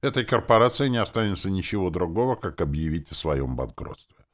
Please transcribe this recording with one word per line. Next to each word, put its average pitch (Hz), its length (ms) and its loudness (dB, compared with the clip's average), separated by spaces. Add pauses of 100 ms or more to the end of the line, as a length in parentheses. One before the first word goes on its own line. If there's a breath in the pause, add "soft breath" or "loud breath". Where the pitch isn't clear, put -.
этой 127 240 0
корпорации 120 640 4
не 123 100 0
останется 101 520 0
ничего 95 380 -2
другого, 90 480 0
как - 240 -6
объявить 78 500 -2
о - 40 -14
своём 67 420 -2
банкротстве. - 760 -10